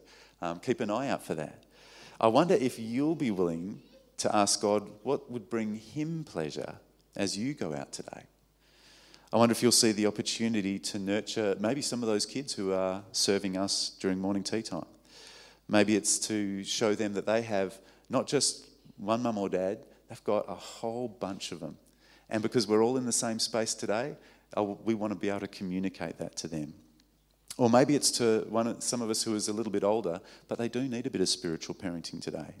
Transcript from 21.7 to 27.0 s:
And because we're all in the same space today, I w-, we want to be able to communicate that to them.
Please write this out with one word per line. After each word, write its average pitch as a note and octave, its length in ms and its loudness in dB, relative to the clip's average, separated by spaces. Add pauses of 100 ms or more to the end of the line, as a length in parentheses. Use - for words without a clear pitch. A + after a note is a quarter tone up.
And A2 120 -2
because A2 260 0
we're G#2+ 160 6
all B2+ 140 4
in B2+ 80 -2
the A#2+ 60 -2
same A2+ 280 0
space A2 360 0
today, A#2 400 -2 (380)
I - 60 -2
w-, G2+ 240 0
we A2+ 120 2
want G#2+ 180 -2
to F2+ 60 -6
be G2+ 100 -2
able G2 120 -2
to G2 60 -4
communicate F#2 720 -4
that - 200 -8
to - 100 -8
them. D#2+ 260 -6 (840)